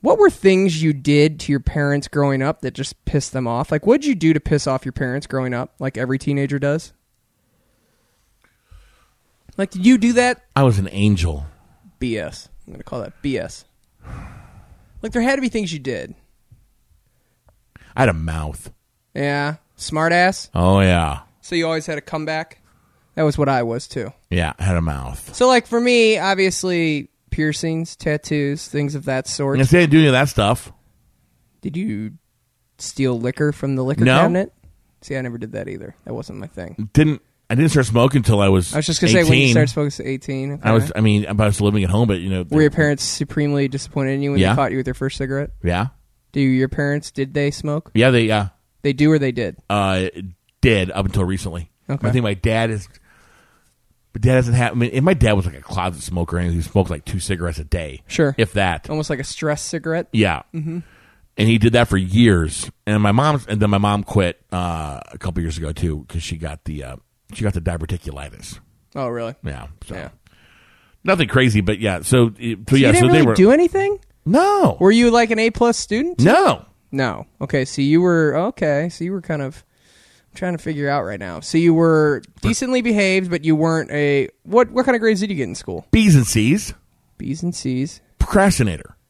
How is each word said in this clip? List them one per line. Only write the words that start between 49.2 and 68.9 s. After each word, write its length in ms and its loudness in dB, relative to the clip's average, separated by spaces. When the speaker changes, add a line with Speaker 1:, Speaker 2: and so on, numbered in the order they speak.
Speaker 1:
did? 260 -6
Speaker 2:
uh, 400 0
did 300 2
up 140 -2
until 180 -2
recently. 480 -6
Speaker 1:
Okay. 180 -4
Speaker 2:
I 40 0
think 120 2
my 120 -2
dad 340 0
is, 180 -8
my 60 -10
dad 160 6
doesn't 180 4
have, 200 2
I 20 -4
mean, 180 2
and 100 2
my 120 4
dad 180 4
was, 140 2
like, 100 -6
a 40 -20
closet 420 -6
smoker, 340 -4
and 160 -2
he 80 -2
smoked, 300 0
like, 140 -8
two 140 -6
cigarettes 380 -6
a 60 -10
day. 420 -6
Speaker 1:
Sure. 320 0
Speaker 2:
If 160 0
that. 380 -2
Speaker 1:
Almost 180 -6
like 100 -4
a 40 -8
stress 400 -6
cigarette? 480 -6
Speaker 2:
Yeah. 320 0
Speaker 1:
Mm-hmm. 260 -8
Speaker 2:
And 100 2
he 100 4
did 160 4
that 140 4
for 100 0
years. 720 2
And 160 0
my 120 2
mom, 340 2
and 140 -4
then 100 2
my 80 2
mom 240 0
quit, 360 -2
uh, 480 -6
a 60 -18
couple 240 -6
years 160 -6
ago 140 -8
too, 380 -4
'cause 120 -6
she 160 -8
got 280 -12
the, 180 -10
uh, 120 -14
she 100 -8
got 100 0
the 80 -4
diverticulitis. 1000 -8